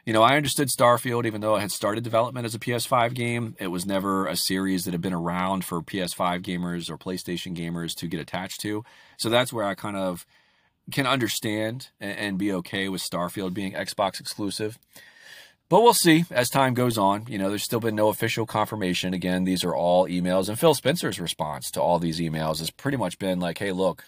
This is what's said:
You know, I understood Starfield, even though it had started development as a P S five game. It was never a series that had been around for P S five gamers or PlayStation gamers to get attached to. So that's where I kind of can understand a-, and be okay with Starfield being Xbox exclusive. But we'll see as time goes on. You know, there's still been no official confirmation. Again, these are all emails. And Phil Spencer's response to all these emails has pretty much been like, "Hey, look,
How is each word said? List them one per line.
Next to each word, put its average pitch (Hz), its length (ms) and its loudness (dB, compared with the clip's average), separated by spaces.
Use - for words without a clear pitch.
You 113 80 0
know, 110 80 8
I 131 160 8
understood 143 300 0
Starfield, 120 580 4
even 107 160 -4
though 107 140 2
it 101 40 0
had 101 100 -2
started 107 320 -2
development 117 440 0
as 113 80 -6
a 113 40 -8
P 120 140 -4
S 117 140 -2
five 123 260 2
game. 120 480 -2
It 101 60 -6
was 90 180 -2
never 95 420 0
a 80 80 -2
series 92 500 0
that 92 80 -4
had 85 100 -4
been 92 100 -2
around 90 500 -2
for 85 200 -4
P 98 180 -6
S 85 140 -4
five 90 260 -2
gamers 87 480 -4
or 80 80 -8
PlayStation 90 580 -8
gamers 85 420 -6
to 87 120 -8
get 85 100 -4
attached 90 440 -8
to. 107 200 -6
So 117 100 -4
that's 120 240 2
where 110 140 -2
I 98 80 -2
kind 101 240 -8
of 92 260 -4
can 139 160 0
understand 113 840 -2
a-, 110 40 -10
and 101 340 -4
be 101 120 0
okay 95 380 -2
with 92 140 -4
Starfield 90 500 -4
being 98 200 -6
Xbox 98 480 -4
exclusive. 107 580 -6
But 190 140 6
we'll 240 120 8
see 165 380 6
as 123 180 2
time 131 240 4
goes 120 240 2
on. 104 300 4
You 113 100 -4
know, 95 100 2
there's 101 140 -2
still - 160 -2
been 110 160 0
no 107 140 6
official 110 360 0
confirmation. 98 680 0
Again, 92 300 0
these 92 180 0
are 87 120 0
all 87 340 4
emails. 90 400 0
And 110 100 -4
Phil 160 160 6
Spencer's 127 460 -2
response - 520 -6
to - 80 -4
all 85 200 4
these 82 180 -2
emails 78 400 -2
has 82 120 -6
pretty 139 260 -4
much 95 240 -4
been 92 180 -2
like, 87 200 -4
"Hey, 101 120 -2
look, 92 380 -2